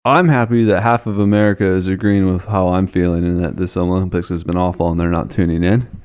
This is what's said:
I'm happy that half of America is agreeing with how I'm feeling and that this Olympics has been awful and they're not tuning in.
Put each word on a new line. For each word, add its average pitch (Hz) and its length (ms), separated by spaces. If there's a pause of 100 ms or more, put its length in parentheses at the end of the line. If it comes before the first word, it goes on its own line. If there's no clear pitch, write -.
I'm 160 220
happy 117 380
that 98 180
half 117 240
of 101 100
America 104 480
is 92 220
agreeing 95 440
with 90 140
how 95 220
I'm 92 180
feeling 87 400
and 87 180
that - 140
this 90 180
Olympics 90 540
has 85 140
been 87 140
awful 87 340
and 85 80
they're 85 100
not 85 220
tuning 85 320
in. 113 240 (180)